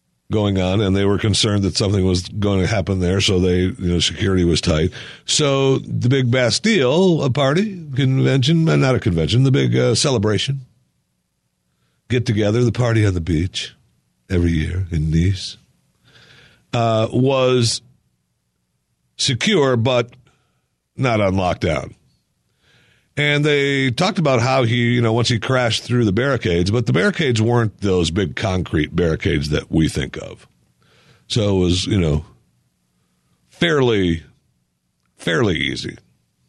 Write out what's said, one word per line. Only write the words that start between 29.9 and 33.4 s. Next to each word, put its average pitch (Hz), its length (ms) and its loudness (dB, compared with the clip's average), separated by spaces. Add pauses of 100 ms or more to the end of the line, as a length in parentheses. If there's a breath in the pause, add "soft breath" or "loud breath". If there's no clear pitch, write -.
of. - 300 -16 (800 soft breath)
So 101 300 0
it - 20 2
was, 90 260 0
you 107 140 0
know, 76 260 0 (1200)